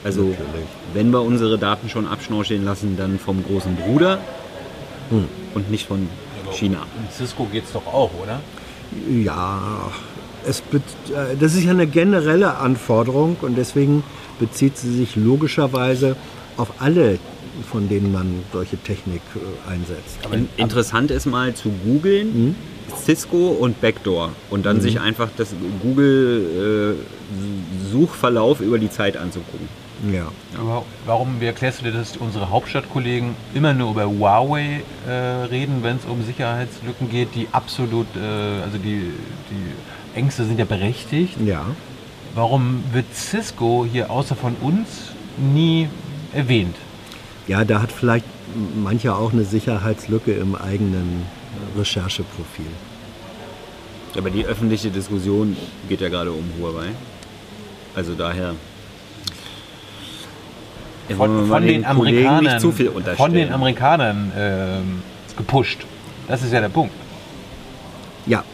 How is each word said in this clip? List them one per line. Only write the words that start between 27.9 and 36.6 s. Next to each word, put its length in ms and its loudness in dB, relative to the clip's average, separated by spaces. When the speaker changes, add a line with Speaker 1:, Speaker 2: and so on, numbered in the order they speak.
Speaker 1:
Suchverlauf 680 4
über 180 4
die 100 2
Zeit 280 0
anzugucken. 500 -8
Speaker 2:
Ja. 180 -2
Speaker 1:
Ja. 100 -6
Speaker 3:
Wa-, 200 -2
warum, 340 2
wie 60 0
erklärst 340 -2
du 40 -6
dir, 60 0
dass 260 -4
unsere 340 -2
Hauptstadtkollegen 840 0
immer 180 6
nur 180 2
über 160 2
Huawei, 760 4
äh, 40 -4
reden, 720 -2
wenn's 240 0
um 180 -2
Sicherheitslücken 840 -4